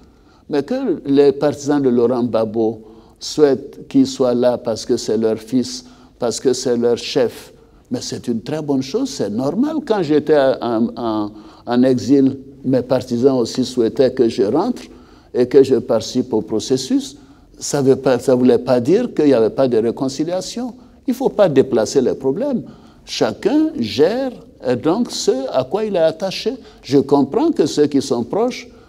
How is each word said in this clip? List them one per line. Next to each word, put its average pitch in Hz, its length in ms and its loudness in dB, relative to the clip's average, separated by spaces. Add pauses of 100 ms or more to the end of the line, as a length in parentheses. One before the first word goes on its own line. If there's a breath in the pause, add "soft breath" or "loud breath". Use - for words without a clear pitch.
(480 soft breath)
Mais 143 140 -2
que 240 420 -4
les 143 280 4
partisans 143 500 -2
de 131 80 2
Laurent 120 340 2
Gbagbo 110 560 -2 (400 loud breath)
souhaitent - 680 0
qu'il 135 180 4
soit 127 280 0
là 120 220 2
parce 113 300 -6
que 120 100 0
c'est 113 220 -2
leur 110 200 0
fils, - 460 -4 (340 loud breath)
parce 120 220 -4
que 127 140 2
c'est 123 240 -2
leur 117 180 2
chef, - 560 -4 (380 soft breath)
mais 123 120 -6
c'est - 260 -10
une 113 140 -2
très 151 180 -6
bonne 143 220 -2
chose, 254 260 -4
c'est 104 220 -4
normal. 175 460 -2 (100)
Quand 208 160 0
j'étais 151 340 2
en, 120 600 0
en, 107 340 -4 (360 loud breath)
en 123 180 2
exil, 131 540 2 (260)
mes 127 180 0
partisans 127 560 0
aussi 127 260 -2
souhaitaient 117 460 2
que 113 180 2
je 113 140 -2
rentre 156 400 -2 (500 loud breath)
et 123 140 2
que 135 160 6
je 127 140 4
participe 113 580 -2
au 107 60 2
processus. 131 760 -2 (420 loud breath)
Ça - 240 -4
veut 131 140 6
pas, 131 220 2
ça 131 160 2
voulait 123 240 6
pas 127 220 2
dire 185 340 0
qu'il 151 120 2
n'y 135 80 6
avait 110 160 4
pas 135 180 0
de 120 100 0
réconciliation. 160 960 -4 (320 loud breath)
Il 247 80 -2
faut 247 140 0
pas 196 200 2
déplacer 113 520 2
les 107 140 0
problèmes. 196 480 -2 (420 loud breath)
Chacun 220 640 0 (100)
gère, 160 540 0 (340)
euh, 127 100 0
donc 170 340 -2
ce - 200 -4 (220)
à 127 120 0
quoi 202 200 -4
il 202 100 -4
est 170 60 2
attaché. 180 540 -2 (280 loud breath)
Je 139 160 2
comprends 143 540 2
que 175 140 2
ceux 147 200 2
qui 135 160 0
sont 120 220 -2
proches 226 440 -4 (200 loud breath)